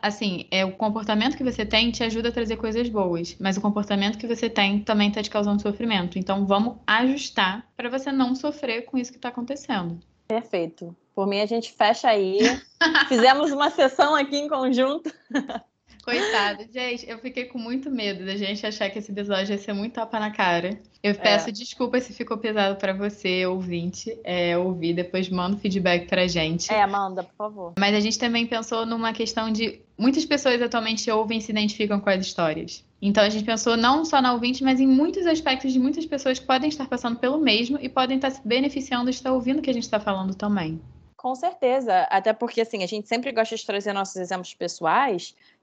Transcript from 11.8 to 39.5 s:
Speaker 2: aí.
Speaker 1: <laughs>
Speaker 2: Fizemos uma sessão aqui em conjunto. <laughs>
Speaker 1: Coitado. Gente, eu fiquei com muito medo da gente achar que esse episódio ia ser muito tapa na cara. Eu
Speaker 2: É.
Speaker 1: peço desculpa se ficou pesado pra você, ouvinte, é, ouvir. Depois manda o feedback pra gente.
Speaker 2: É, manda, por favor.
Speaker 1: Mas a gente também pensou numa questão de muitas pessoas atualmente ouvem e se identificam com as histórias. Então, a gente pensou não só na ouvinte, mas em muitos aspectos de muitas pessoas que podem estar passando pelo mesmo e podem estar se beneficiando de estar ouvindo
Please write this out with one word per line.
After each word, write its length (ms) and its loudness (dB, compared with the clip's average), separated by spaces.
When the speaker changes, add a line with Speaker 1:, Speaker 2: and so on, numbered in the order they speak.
Speaker 2:
aí. 300 4
Speaker 1:
<laughs> 300 4
Speaker 2:
Fizemos 420 6
uma 200 2
sessão 440 4
aqui 220 0
em 120 -2
conjunto. 640 2
<laughs> 400 -4
Speaker 1:
Coitado. 720 0
Gente, 360 -6
eu 100 -12
fiquei 260 -8
com 140 -12
muito 320 -6
medo 340 -4
da 100 -6
gente 320 -4
achar 240 -2
que 80 -10
esse 140 -10
episódio 400 -2
ia 60 0
ser 140 -8
muito 220 -6
tapa 240 -6
na 120 -2
cara. 500 0
Eu 100 2
Speaker 2:
É. 20 -2
Speaker 1:
peço 380 4
desculpa 480 -2
se 120 -6
ficou 260 -6
pesado 380 0
pra 160 -2
você, 540 -2
ouvinte, 800 -4
é, 320 0
ouvir. 380 0
Depois 340 -2
manda 280 0
o 40 -12
feedback 480 2
pra 180 2
gente. 460 -2
Speaker 2:
É, 140 6
manda, 360 -2
por 120 -20
favor. 440 -10
Speaker 1:
Mas 160 4
a 60 4
gente 180 -2
também 280 0
pensou 400 -4
numa 260 -2
questão 400 -4
de 280 -2
muitas 280 2
pessoas 380 2
atualmente 480 -2
ouvem 280 0
e 40 -2
se 100 -8
identificam 480 0
com 80 0
as 160 2
histórias. 600 -4
Então, 200 4
a 60 6
gente 160 -2
pensou 320 0
não 280 4
só 160 4
na 120 4
ouvinte, 320 -2
mas 160 4
em 60 6
muitos 400 4
aspectos 460 0
de 60 2
muitas 280 2
pessoas 320 -2
que 80 -16
podem 220 2
estar 180 -4
passando 320 -4
pelo 200 0
mesmo 420 2
e 80 -8
podem 280 0
estar 140 0
se 160 -8
beneficiando 640 -2
de 60 -4
estar 160 -2
ouvindo 260 0